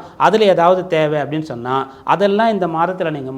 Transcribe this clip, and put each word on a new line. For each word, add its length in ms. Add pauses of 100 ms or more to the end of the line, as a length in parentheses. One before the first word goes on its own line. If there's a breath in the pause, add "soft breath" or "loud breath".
(260 loud breath)
அதுல 280
ஏதாவது 320
தேவை 360
அப்படின்னு 300
சொன்னா 240 (360 loud breath)
அதெல்லாம் 440
இந்த 200
மாதத்துல 400
நீங்க 220